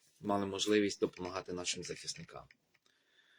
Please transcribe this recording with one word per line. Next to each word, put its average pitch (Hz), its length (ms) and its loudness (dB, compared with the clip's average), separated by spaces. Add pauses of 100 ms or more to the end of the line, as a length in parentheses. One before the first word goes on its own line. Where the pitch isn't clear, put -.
(200)
мали 101 260 2
можливість 101 540 4
допомагати 92 520 -2
нашим 90 300 -4
захисникам. 80 640 -10 (960)